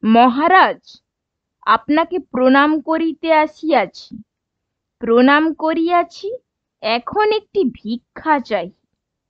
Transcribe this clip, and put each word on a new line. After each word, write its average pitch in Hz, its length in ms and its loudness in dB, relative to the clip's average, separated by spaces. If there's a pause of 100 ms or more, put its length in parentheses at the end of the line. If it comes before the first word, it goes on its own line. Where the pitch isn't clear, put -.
মহারাজ, 254 760 2 (840)
আপনাকে 302 520 0
প্রণাম 262 520 2 (100)
করিতে 320 520 -6
আসিয়াছি। 311 800 -2 (880)
প্রণাম 269 540 2
করিয়াছি, 339 760 -4 (540)
এখন 247 500 -4
একটি 415 320 -6
ভিক্ষা 247 760 -6
চাই। 190 280 -6 (600)